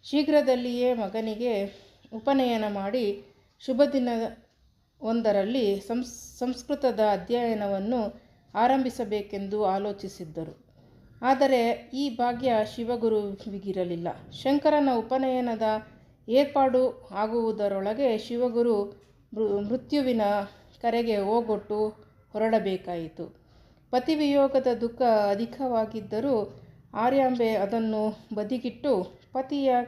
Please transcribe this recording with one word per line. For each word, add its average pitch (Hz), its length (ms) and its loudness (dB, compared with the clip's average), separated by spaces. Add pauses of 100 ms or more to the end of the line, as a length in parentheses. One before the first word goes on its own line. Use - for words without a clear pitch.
ಶೀಘ್ರದಲ್ಲಿಯೇ 254 880 2
ಮಗನಿಗೆ 220 920 -4 (280)
ಉಪನಯನ 240 540 2
ಮಾಡಿ 202 560 -2 (360)
ಶುಭ 262 220 0 (120)
ದಿನವೊಂದರಲ್ಲಿ 226 1900 -2
ಸಂಸ್-, - 600 -8
ಸಂಸ್ಕೃತದ 254 600 -2
ಅಧ್ಯಯನವನ್ನು 208 1200 -2 (320)
ಆರಂಭಿಸಬೇಕೆಂದು 208 1120 0
ಆಲೋಚಿಸಿದ್ದರು. 190 1000 -6 (560)
ಆದರೆ 254 720 2
ಈ 269 220 -4
ಭಾಗ್ಯ 240 380 0 (220)
ಶಿವಗುರುವಿಗಿರಲಿಲ್ಲ. 202 1300 -2 (240)
ಶಂಕರನ 285 640 2
ಉಪನಯನದ 247 680 0 (680)
ಏರ್ಪಾಡು 262 840 2
ಆಗುವುದರೊಳಗೆ 214 1040 0
ಶಿವಗುರು 233 880 0 (300)
ಮೃ-, 202 320 0
ಮೃತ್ಯುವಿನ 254 540 0 (600)
ಕರೆಗೆ 233 360 0
ಓಗೊಟ್ಟು 214 720 0 (420)
ಹೊರಡಬೇಕಾಯಿತು. 185 1120 -2 (460)
ಪತಿವಿಯೋಗದ 277 760 2 (140)
ದುಃಖ 233 200 -4 (280)
ಅಧಿಕವಾಗಿದ್ದರೂ 226 1300 -2 (320)
ಆರ್ಯಾಂಬೆ 247 640 2
ಅದನ್ನು 214 600 -2 (180)
ಬದಿಗಿಟ್ಟು 220 840 -4 (140)
ಪತಿಯ 262 420 0 (120)